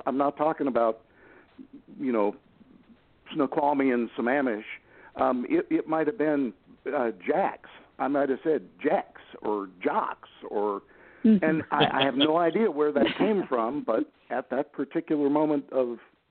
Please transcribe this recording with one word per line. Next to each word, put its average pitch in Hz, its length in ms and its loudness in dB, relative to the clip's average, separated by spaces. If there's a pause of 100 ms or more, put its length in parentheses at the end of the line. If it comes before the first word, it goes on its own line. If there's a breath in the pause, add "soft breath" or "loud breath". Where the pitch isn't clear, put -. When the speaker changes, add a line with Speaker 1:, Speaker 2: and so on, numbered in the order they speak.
Speaker 1:
I'm 131 120 -2
not 143 200 0
talking 151 300 0
about, 117 340 0 (1000 soft breath)
you 131 120 -2
know, 104 240 0 (960)
Snoqualmie 143 580 0
and 120 200 0
Sammamish. 123 520 -2 (520 loud breath)
Um, 131 340 0
it, 165 200 0
it 165 180 -2
might 156 200 0
have 147 100 -4
been, 143 360 0 (420)
uh, 120 160 0 (140)
Jacks. 151 440 -2 (280)
I 131 100 -2
might 139 220 2
have 127 140 -2
said 147 200 0 (180)
Jacks 151 400 -2 (200)
or 101 280 -2 (140)
Jocks, - 460 -2 (200)
or, 104 320 -2 (440 loud breath)
Speaker 2:
Mm-hmm. 214 180 8
Speaker 1:
and 160 280 2
I, 147 300 2
I 139 40 4
have 131 100 0
no 156 220 4
idea 175 340 2
where 147 220 0
that 143 180 4
Speaker 2:
<laughs> - 60 -8
Speaker 1:
came 196 320 2
from, 127 360 -2
but 123 200 0 (240)
at 127 220 -6
that 135 200 -4
particular 147 580 -2
moment 147 440 0
of 123 240 -2 (340)